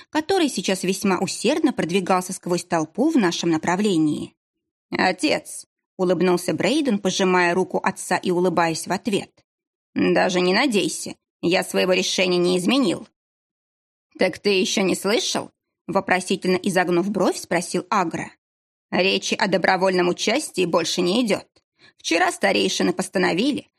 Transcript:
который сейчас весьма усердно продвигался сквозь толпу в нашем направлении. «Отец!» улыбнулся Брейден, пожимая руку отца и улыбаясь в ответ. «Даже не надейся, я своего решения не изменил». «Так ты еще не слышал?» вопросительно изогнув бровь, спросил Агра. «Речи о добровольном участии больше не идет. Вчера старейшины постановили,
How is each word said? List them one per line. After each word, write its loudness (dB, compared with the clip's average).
который 0
сейчас -2
весьма 0
усердно 0
продвигался 0
сквозь -4
толпу -2
в 2
нашем 2
направлении. 0
«Отец!» -2
улыбнулся 2
Брейден, 0
пожимая 2
руку -2
отца -2
и -2
улыбаясь 0
в -4
ответ. -4
«Даже 2
не 2
надейся, 0
я 2
своего 0
решения 0
не 2
изменил». 0
«Так 0
ты -2
еще 0
не 0
слышал?» -4
вопросительно -2
изогнув 0
бровь, 0
спросил -4
Агра. -2
«Речи 0
о 0
добровольном 2
участии -2
больше 0
не 2
идет. -2
Вчера 0
старейшины 0
постановили, -2